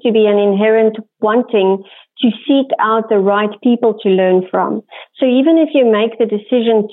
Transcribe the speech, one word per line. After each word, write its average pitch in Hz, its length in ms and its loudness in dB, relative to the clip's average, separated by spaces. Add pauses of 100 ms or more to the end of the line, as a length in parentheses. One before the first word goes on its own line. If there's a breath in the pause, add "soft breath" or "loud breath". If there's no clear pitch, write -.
to 240 80 0
be 214 140 2
an 208 120 2
inherent 220 600 0 (220)
wanting 214 640 0 (380 loud breath)
to 240 80 2 (180)
seek 277 200 0 (120)
out 220 300 -2
the 208 100 0
right 202 300 0 (140)
people 233 360 0
to 202 100 -2
learn 185 400 2
from. 190 320 -4 (360 loud breath)
So 269 80 -2
even 269 320 2
if 311 160 0
you 262 120 2
make 220 320 0
the 233 80 0
decision 214 680 -2